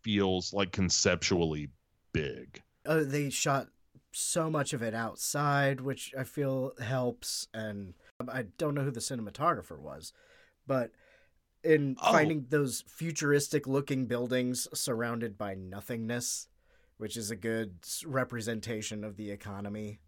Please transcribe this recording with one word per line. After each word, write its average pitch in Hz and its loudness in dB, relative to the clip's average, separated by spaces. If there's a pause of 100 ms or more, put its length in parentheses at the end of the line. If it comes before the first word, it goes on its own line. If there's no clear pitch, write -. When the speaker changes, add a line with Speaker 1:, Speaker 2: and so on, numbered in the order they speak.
Speaker 1:
feels, 98 2
like, 98 0
conceptually 85 2 (440)
big. 69 -4 (240)
Speaker 2:
Oh, 156 2
they 139 0
shot 135 0 (460)
so - 0
much 151 0
of 123 -2
it 113 -2
outside, 139 2
which 131 -6
I 131 -2
feel 135 0
helps. 123 -2
And 101 -6 (340)
I 123 -4 (140)
don't 147 0
know 139 0
who 139 0
the 117 -6
cinematographer 120 -2
was, 73 -12 (520)
but 127 0 (680)
in 143 6
Speaker 1:
Oh. - 6
Speaker 2:
finding 156 6
those 143 2
futuristic 147 2
looking 135 2
buildings 123 0
surrounded 117 -2
by 101 -4
nothingness, 113 -4 (500)
which 107 -6
is 110 -4
a 117 -4
good 107 -2
s-, - -8
representation 113 -2
of 104 -8
the 107 -6
economy 104 -8